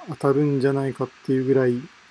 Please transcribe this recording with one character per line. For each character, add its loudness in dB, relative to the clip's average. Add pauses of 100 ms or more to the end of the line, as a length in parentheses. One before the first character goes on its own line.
当 -10
た 2
る 2
ん 0
じ 2
ゃ 0
な -2
い -6
か -6
っ -6 (160)
て 0
い 0
う -2
ぐ 2
ら 4
い、 0 (300)